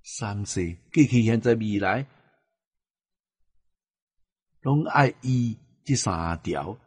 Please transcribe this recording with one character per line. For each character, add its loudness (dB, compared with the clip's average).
三 -8
世， -6
过 6
去、 4
现 2
在、 4
未 -4
来， -2
拢 2
爱 2
依 0
这 0
三 -2
条。 -6